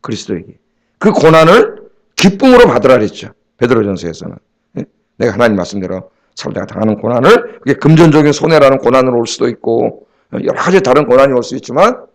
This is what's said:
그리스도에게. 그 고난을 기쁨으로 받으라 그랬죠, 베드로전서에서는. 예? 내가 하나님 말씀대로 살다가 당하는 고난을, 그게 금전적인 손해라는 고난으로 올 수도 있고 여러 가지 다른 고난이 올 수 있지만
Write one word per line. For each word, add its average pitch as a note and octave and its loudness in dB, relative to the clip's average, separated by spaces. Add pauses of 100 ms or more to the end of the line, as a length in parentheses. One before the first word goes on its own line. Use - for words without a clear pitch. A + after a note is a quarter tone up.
그리스도에게. - -12 (420)
그 G3+ 0
고난을 D#3+ 2 (380)
기쁨으로 A#3+ 4
받으라 B2+ 2
그랬죠, G#2 -4 (280)
베드로전서에서는. F#2 -4 (420)
예? - -10 (320)
내가 A#2 -2
하나님 A2+ 0
말씀대로 F#2 -8 (240)
살다가 - -10
당하는 G#2+ -4
고난을, B2 0
그게 C#3 -4
금전적인 D#3 4
손해라는 C#3+ 2
고난으로 B2+ 0
올 A#2 -2
수도 - -4
있고 - -4 (280)
여러 - -6
가지 F3+ 0
다른 C#3 0
고난이 C3 2
올 B2 0
수 A#2+ -10
있지만 E3 -2